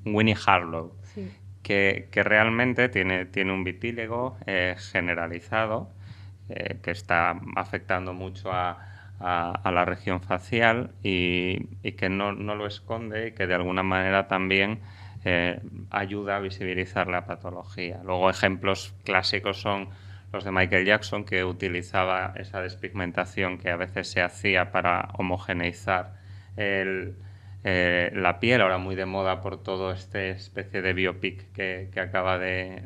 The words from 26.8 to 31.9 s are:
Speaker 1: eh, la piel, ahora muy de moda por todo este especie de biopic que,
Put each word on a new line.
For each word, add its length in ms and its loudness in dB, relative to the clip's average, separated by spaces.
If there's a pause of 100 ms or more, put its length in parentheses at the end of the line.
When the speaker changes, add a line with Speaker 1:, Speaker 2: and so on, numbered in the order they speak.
Speaker 1:
eh, 500 4
la 280 2
piel, 200 6
ahora 180 4
muy 160 -4
de 100 -2
moda 360 0
por 220 -8
todo 300 -2
este 380 -6
especie 500 -8
de 120 2
biopic 600 -2
que, 400 -4